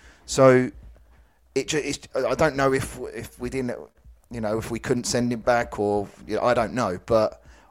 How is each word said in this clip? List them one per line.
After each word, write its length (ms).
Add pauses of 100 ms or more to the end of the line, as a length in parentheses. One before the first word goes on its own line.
(240)
So 460 (840)
it 140
ju-, 160
it's, 300
I 200
don't 220
know 160
if, 260 (160)
if 240
we 120
didn't, 280 (500)
you 120
know, 180
if 140
we 80
couldn't 240
send 280
him 80
back 380
or, 300 (180)
you 100
know, 60
I 100
don't 200
know, 340
but 360 (280)